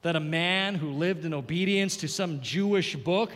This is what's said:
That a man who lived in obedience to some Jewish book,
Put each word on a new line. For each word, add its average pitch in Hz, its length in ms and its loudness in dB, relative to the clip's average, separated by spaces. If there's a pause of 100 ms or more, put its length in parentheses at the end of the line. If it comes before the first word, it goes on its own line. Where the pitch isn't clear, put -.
That 170 140 0
a 156 60 2
man 180 540 0
who 151 160 -2
lived 160 340 0
in 160 80 -2
obedience 185 640 0
to 156 100 -4
some 165 320 -2
Jewish 185 560 0
book, 180 400 0